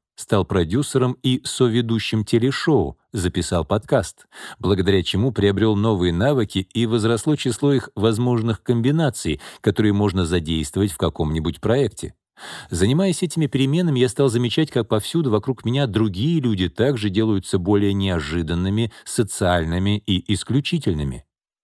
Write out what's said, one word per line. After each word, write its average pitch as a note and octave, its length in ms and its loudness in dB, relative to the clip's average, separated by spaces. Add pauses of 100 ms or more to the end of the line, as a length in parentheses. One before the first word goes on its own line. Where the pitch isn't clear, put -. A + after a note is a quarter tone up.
(140)
стал G2 300 0
продюсером B2 800 0
и B2+ 220 0
соведущим A2+ 800 0
телешоу, A#2 720 0 (140)
записал F2 520 -2
подкаст, - 640 -2 (320)
благодаря F#2 440 2
чему A2 300 0
приобрёл G2+ 440 2
новые G2+ 360 2
навыки A2+ 460 0
и A2+ 280 -2
возросло A#2 500 0
число C#3+ 360 0
их B2+ 220 -2
возможных A2+ 680 0
комбинаций, B2 800 0 (200)
которые G#2 320 2
можно G2 320 2
задействовать E2 680 -2
в - 40 -8
каком-нибудь D#2+ 640 -2
проекте. A#2 540 -2 (560)
Занимаясь C#3+ 520 2
этими D#3+ 240 -2
переменами, C#3 540 0
я B2+ 80 4
стал C#3 200 2
замечать, B2 420 0
как A#2 180 -2
повсюду C3+ 420 0
вокруг G#2+ 340 -2
меня C3+ 220 0
другие A2 540 0
люди G2+ 280 0
также A2+ 420 0
делаются G2 480 0
более G2+ 340 2
неожиданными, F#2 1000 -2 (120)
социальными F#2 920 0
и - 340 -2
исключительными. E2+ 920 -2 (400)